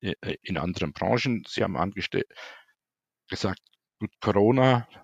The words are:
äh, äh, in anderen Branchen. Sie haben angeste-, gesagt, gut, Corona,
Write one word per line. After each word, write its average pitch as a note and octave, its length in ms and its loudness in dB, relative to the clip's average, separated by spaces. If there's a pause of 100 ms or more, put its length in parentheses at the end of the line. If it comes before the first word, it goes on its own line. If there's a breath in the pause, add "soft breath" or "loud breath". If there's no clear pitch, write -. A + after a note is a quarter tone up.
äh, F#2+ 180 -4
äh, E2 220 -6
in F2 160 -4
anderen E2 340 -2
Branchen. A#2 560 -2
Sie - 140 -4
haben F#2+ 160 -2
angeste-, F#2 480 -2 (1040 loud breath)
gesagt, - 320 -4 (380)
gut, G#2+ 120 -8 (100)
Corona, A#2+ 680 4 (180 loud breath)